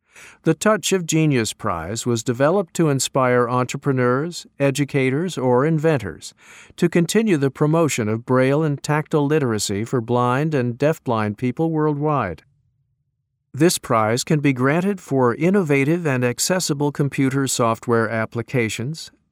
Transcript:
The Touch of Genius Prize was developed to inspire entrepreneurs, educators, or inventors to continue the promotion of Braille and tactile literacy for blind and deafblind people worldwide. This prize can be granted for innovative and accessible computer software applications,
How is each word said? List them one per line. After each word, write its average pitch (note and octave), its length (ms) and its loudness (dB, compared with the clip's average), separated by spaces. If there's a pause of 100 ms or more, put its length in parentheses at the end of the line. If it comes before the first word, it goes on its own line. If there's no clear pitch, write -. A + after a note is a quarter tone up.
(420)
The D#3+ 120 2
Touch G#3 380 0
of F#3 140 0
Genius D3+ 460 2
Prize F#2 520 -6
was A#2 200 -2
developed D3 500 0
to E3 140 2
inspire B2+ 600 2
entrepreneurs, B2+ 960 -2 (140)
educators, C#3 800 0
or B2 260 2
inventors D3 720 -2 (420)
to F3 120 2
continue F#3+ 480 2
the C#3 140 0
promotion D3+ 580 0
of A#2 180 -4
Braille C3 380 2
and D3 180 -2
tactile D3 440 0
literacy A2+ 580 0
for B2+ 160 -2
blind B2 520 0
and B2 240 -2
deafblind A2+ 600 -2
people B2+ 340 -2
worldwide. D3 720 -2 (1080)
This D#3+ 260 2
prize A2+ 460 0
can D#3 160 0
be C#3+ 120 2
granted E3 480 0
for B2+ 360 0
innovative D#3+ 720 2
and B2+ 160 0
accessible D3 640 -2
computer C#3 560 0
software A2+ 640 0
applications, A2+ 1040 -4 (180)